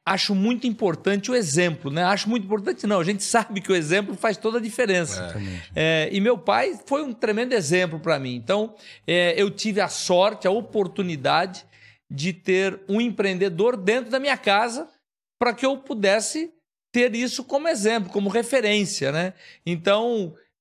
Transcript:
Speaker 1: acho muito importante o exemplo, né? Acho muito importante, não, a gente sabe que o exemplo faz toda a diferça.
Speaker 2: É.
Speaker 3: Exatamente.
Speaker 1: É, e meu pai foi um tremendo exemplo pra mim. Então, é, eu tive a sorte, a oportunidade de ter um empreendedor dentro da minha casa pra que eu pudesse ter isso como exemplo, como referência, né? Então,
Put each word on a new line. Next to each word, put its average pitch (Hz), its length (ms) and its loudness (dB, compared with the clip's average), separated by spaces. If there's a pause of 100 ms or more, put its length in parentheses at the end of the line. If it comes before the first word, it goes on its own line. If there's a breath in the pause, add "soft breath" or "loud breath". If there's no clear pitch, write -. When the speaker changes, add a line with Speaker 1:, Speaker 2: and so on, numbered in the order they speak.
Speaker 1:
acho 190 320 0
muito 233 320 0
importante 202 640 -2
o 254 40 0
exemplo, 170 560 0
né? 170 140 -2
Acho 196 240 0
muito 226 160 -2
importante, 208 420 -4
não, 202 140 2
a 160 40 0
gente 202 200 -2
sabe 208 360 -2
que 175 120 -4
o - 20 4
exemplo 185 400 0
faz 214 220 -2
toda 226 220 -2
a - 20 0
diferça. 180 600 -2
Speaker 2:
É. 90 40 -6
Speaker 3:
Exatamente. 92 500 -8
Speaker 1:
É, 156 380 2
e 196 80 0
meu 220 180 2
pai 233 480 0
foi 285 160 -2
um 262 100 -6
tremendo 226 420 -2
exemplo 170 440 0
pra 156 200 0
mim. 127 180 -6
Então, 208 380 -2 (320 loud breath)
é, 175 340 2
eu 196 100 2
tive 208 300 -2
a 175 80 2
sorte, 196 580 2
a 180 40 4
oportunidade 180 1120 -2 (440 soft breath)
de 147 240 -4
ter 185 560 0
um 208 120 0
empreendedor 196 760 0
dentro 220 340 0
da 262 100 0
minha 277 160 0
casa 233 520 0 (520)
pra 240 120 2
que 262 140 -2
eu 269 100 2
pudesse 226 760 0 (400)
ter 240 240 4
isso 247 280 -4
como 277 240 -2
exemplo, 220 440 0
como 196 180 0
referência, 214 800 0
né? 175 240 -2 (320 loud breath)
Então, 196 680 0 (260 loud breath)